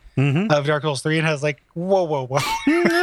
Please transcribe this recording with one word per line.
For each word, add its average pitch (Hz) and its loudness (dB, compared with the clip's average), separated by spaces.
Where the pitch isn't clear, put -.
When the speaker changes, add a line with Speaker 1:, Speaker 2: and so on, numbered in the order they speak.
Speaker 1:
Mm-hmm. 143 0
Speaker 2:
of 147 2
Dark 147 0
Souls 147 -4
three, 156 -2
and 160 0
I 160 0
was 139 -4
like, 151 -4
"Whoa, 185 0
whoa, 143 -2
whoa." 131 -2
<laughs> 294 -2
Speaker 1:
Mm, 339 2